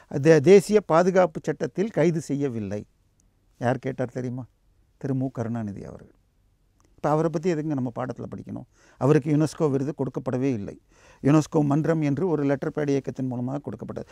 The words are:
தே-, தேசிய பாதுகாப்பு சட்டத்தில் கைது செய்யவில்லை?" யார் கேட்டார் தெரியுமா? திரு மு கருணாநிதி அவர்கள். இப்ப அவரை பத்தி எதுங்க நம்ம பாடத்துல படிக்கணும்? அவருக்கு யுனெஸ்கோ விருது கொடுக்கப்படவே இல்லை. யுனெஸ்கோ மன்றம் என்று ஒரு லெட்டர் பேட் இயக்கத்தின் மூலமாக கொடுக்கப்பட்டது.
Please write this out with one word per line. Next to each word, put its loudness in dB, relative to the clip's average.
தே-, 6
தேசிய 6
பாதுகாப்பு 4
சட்டத்தில் -4
கைது 2
செய்யவில்லை?" -6
யார் 0
கேட்டார் -6
தெரியுமா? -8
திரு -4
மு -2
கருணாநிதி -6
அவர்கள். -18
இப்ப -2
அவரை 2
பத்தி -2
எதுங்க -4
நம்ம -4
பாடத்துல -8
படிக்கணும்? -12
அவருக்கு 2
யுனெஸ்கோ 0
விருது -2
கொடுக்கப்படவே -4
இல்லை. -8
யுனெஸ்கோ 4
மன்றம் 0
என்று 0
ஒரு 0
லெட்டர் 0
பேட் -2
இயக்கத்தின் -2
மூலமாக -6
கொடுக்கப்பட்டது. -10